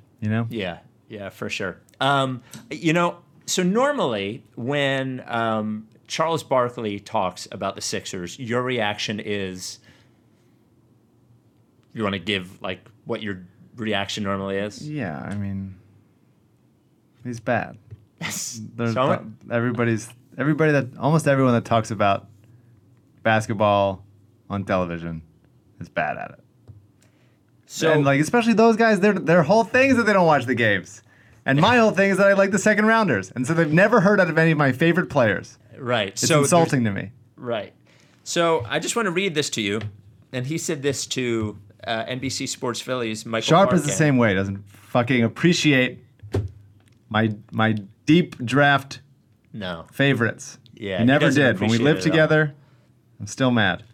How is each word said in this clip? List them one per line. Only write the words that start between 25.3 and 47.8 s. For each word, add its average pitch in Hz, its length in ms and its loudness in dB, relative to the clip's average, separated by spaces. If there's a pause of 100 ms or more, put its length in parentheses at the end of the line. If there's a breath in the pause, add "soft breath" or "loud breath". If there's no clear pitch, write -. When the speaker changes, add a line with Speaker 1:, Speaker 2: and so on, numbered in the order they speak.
Speaker 1:
is 85 80 -14
bad 76 280 -4
at - 160 -12
it. - 60 -20 (1300 soft breath)
Speaker 2:
So - 260 0
Speaker 1:
And, 147 120 4
like, 139 160 4
especially 226 340 2
those 220 220 6
guys, 220 240 4
their, 208 140 4
their 165 280 4
whole 208 220 4
thing 254 260 2
is 247 60 4
that 214 80 2
they 214 80 2
don't 190 140 4
watch 143 200 4
the 127 80 0
games. 107 480 0 (420 soft breath)
And 135 160 2
my 233 180 6
whole 220 120 6
thing 190 200 2
is 190 80 2
that 196 100 6
I 196 60 6
like 196 180 2
the 208 60 0
second 214 280 2
rounders. 196 480 2
And 123 120 -4
so 160 80 -2
they've 165 180 2
never 202 280 6
heard 202 200 4
out 170 100 2
of 160 80 0
any 160 140 4
of 147 60 2
my 143 140 4
favorite 165 380 2
players. 110 480 0 (180)
Speaker 2:
Right. 120 340 -2
Speaker 1:
It's - 100 -10
Speaker 2:
So 160 160 2
there's 143 100 4
Speaker 1:
insulting 156 380 2
to 104 80 0
me. 98 180 -8 (260)
Speaker 2:
Right. 113 360 -8 (500 soft breath)
So 170 460 0
I 143 100 -2
just - 160 -6
wanna 226 160 -2
read 180 240 -2
this 147 160 -2
to - 100 -6
you. 104 200 -2 (520)
And 127 140 -6
he 156 100 -4
said 156 260 -6
this 139 260 -4
to, 113 500 -4 (260)
uh, 113 220 -4
N 127 140 -8
B 135 100 -6
C 135 160 -8
Sports 120 340 -6
Philly's 117 460 -6
Michael 113 220 -4
Speaker 1:
Sharp 185 240 4
is 175 100 2
the 147 60 -4
Speaker 2:
Parkin. - 100 -2
Speaker 1:
same 147 200 4
way. 113 160 4
Doesn't 98 340 -4
fucking 120 560 0
appreciate 135 800 2 (1040)
my, 110 260 2 (160)
my 110 240 2 (320)